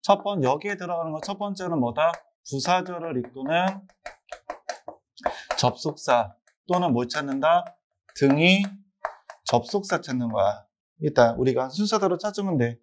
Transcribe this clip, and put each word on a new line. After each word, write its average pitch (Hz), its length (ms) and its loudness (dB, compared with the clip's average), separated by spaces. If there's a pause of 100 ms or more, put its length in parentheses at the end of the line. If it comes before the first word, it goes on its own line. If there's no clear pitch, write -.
첫 196 200 4
번, 196 200 -2
여기에 156 340 0
들어가는 170 360 -6
거 156 80 -6
첫 202 180 -8
번째는 185 400 -4
뭐다? 139 340 0 (380)
부사절을 170 680 -2
이끄는 160 600 -2 (1800)
접속사 123 800 0 (320)
또는 175 260 0
뭘 120 160 0
찾는다? 151 560 2 (520)
등이 165 480 6 (800)
접속사 185 560 0
찾는 123 300 -4
거야. 101 340 0 (360)
일단 123 360 4
우리가 127 320 2
순서대로 190 500 0
찾으면 196 400 -4
돼. 117 240 0